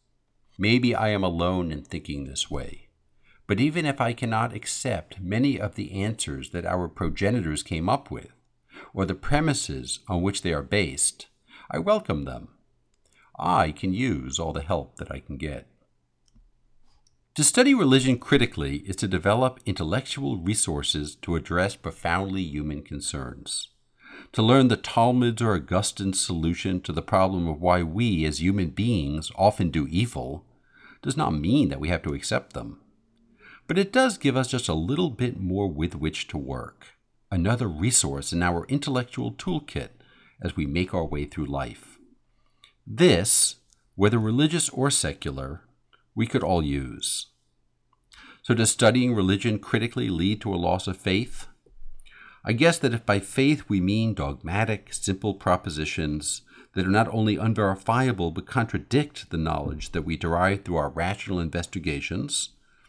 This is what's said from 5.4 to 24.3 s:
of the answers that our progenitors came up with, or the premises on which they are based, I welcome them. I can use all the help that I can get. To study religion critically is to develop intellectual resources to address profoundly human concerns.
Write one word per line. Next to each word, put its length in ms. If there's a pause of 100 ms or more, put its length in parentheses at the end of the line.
of 160
the 160
answers 600
that 140
our 220
progenitors 760
came 280
up 200
with, 220 (640)
or 120
the 100
premises 920
on 140
which 220
they 100
are 100
based, 640 (420)
I 100
welcome 440
them. 260 (880)
I 340
can 220
use 460
all 140
the 80
help 360
that 140
I 80
can 180
get. 300 (1700)
To 80
study 300
religion 440
critically 680
is 120
to 100
develop 580
intellectual 720
resources 800
to 200
address 400
profoundly 680
human 400
concerns. 840 (640)